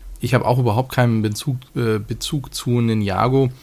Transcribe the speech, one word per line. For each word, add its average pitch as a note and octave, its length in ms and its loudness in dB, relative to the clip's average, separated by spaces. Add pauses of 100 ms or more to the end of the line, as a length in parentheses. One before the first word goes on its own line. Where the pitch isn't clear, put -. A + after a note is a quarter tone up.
(200)
ich B2 140 -2
habe A#2+ 120 2
auch B2 120 4
überhaupt B2 340 0
keinen A#2 300 2
Bezug, A2 340 -2 (200)
äh, A2 220 0
Bezug B2+ 560 -6
zu A#2+ 260 0
Ninjago. A2+ 680 2 (120)